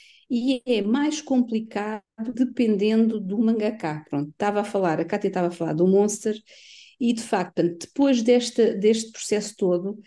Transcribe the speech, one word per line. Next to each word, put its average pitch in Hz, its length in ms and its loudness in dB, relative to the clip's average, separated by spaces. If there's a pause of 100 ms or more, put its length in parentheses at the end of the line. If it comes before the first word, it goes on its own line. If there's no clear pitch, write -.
(300)
e 247 360 -2
é 226 160 0
mais 285 380 0
complicado 220 800 -2 (320)
dependendo 220 880 2
do 196 180 -4
mangaka. 214 680 0
Pronto, 147 220 -4
estava 208 300 -2
a 208 40 -2
falar, 180 360 0
a 160 40 0
Kátia 202 240 -2
estava 180 200 0
a - 20 0
falar 165 240 -4
do 175 120 4
Monster 208 500 2 (640)
e, 233 120 2
de 226 100 -4
facto, 180 320 -2
portanto, 170 260 0
depois 269 420 0
desta, 240 520 2
deste 214 380 2
processo - 440 -6
todo, 190 500 -2